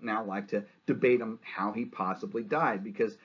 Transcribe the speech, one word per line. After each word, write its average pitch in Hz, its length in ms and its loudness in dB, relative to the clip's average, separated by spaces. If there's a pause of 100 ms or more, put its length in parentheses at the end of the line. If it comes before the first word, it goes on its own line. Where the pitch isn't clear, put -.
now 110 220 -2
like 101 260 -4
to 104 140 0 (220)
debate 123 360 6
on 113 200 -6
how 104 300 -4
he 113 140 -2
possibly 101 580 -4
died, 113 400 0
because 110 420 -2